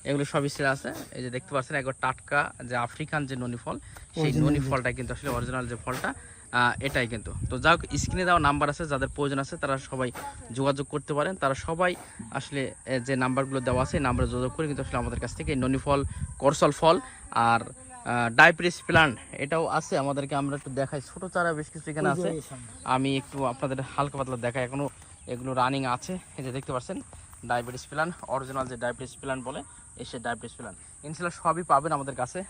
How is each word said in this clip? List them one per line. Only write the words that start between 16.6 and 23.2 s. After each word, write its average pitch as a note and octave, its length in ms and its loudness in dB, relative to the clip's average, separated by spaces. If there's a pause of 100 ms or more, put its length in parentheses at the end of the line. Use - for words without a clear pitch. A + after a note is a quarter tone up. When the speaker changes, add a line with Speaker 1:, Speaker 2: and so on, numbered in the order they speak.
Speaker 1:
ফল D#3+ 300 6 (300)
আর, A#2 320 6
আহ, - 680 -2
ডায়াবেটিস D#3+ 580 8
প্ল্যান্ট D#3+ 320 6 (140)
এটাও D#3 340 0
আছে D3+ 320 0
আমাদেরকে। C#3 360 0
আমরা C#3+ 220 0
একটু C#3+ 140 -10
দেখাই, C3+ 300 -2
ছোট - 240 -12
চারা F3 280 2
বেশ D3+ 200 -4
কিছু D#3 180 -8
এখানে D3+ 180 2
Speaker 2:
ওই C#3+ 80 4
যে F3 60 -2
Speaker 1:
আছে, E3+ 80 0
Speaker 2:
এই D#3 100 -4 (100)
সামনে। B2 160 -12 (180)
Speaker 1:
আমি C3+ 320 2
একটু C3+ 280 -4